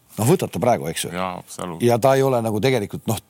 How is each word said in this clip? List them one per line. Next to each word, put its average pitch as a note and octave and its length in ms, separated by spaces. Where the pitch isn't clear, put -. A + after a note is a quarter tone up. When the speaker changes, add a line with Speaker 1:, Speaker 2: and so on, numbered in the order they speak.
Speaker 1:
noh, G#2+ 140
võtate A#2+ 320
praegu, F#2+ 260
eks - 160
ju. E2 80
Speaker 2:
Jaa, F2+ 300
absoluutselt. F2+ 420
Speaker 1:
Ja A#2 160
ta C3+ 160
ei C3+ 80
ole C3 180
nagu G#2+ 180
tegelikult, B2+ 460
noh, A2 120